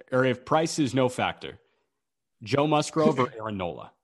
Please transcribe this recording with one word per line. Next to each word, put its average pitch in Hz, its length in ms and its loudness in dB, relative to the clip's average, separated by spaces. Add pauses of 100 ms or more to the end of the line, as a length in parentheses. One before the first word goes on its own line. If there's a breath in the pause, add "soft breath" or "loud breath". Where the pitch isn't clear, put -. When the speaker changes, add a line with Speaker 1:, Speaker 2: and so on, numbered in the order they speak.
(120)
Speaker 1:
or 131 140 2
if 127 200 -2
price 160 320 0
is 135 160 0
no 127 160 4
factor, 92 480 -4 (880)
Joe 139 240 2
Musgrove 151 500 2
or 127 160 0
Speaker 2:
<laughs> 113 60 -14
Speaker 1:
Aaron 107 180 -6
Nola? 85 340 -8 (120)